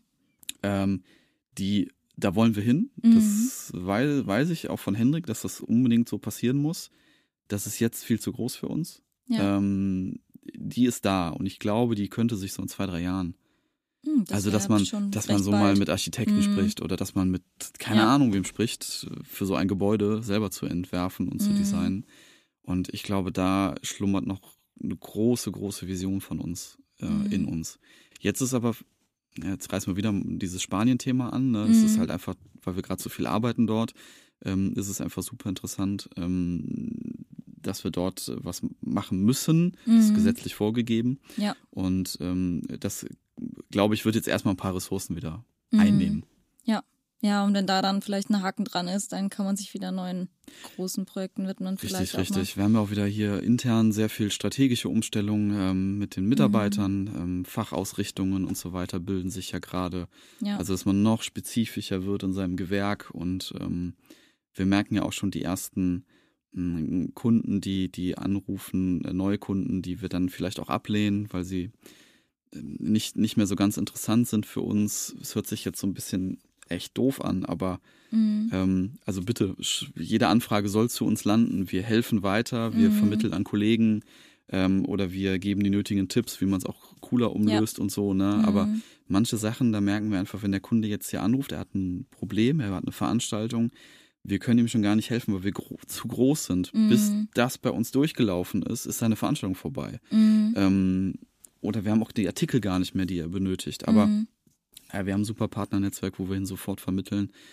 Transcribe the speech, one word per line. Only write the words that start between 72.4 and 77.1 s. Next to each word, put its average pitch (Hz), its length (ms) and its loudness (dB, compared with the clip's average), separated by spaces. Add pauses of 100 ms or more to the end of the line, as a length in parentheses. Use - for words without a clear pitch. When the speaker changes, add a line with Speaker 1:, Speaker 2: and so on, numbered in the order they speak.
Speaker 1:
ähm, - 280 -12
nicht, 107 360 0
nicht 110 200 0
mehr 104 100 4
so 92 100 -2
ganz 101 200 2
interessant 113 520 0
sind 110 180 0
für - 160 -6
uns. 104 580 -2
Es - 140 -12
hört 104 120 -2
sich - 180 -6
jetzt 90 160 -6
so 101 60 -4
ein 98 80 -2
bisschen 92 440 -4 (300)
echt - 300 -8
doof 131 220 0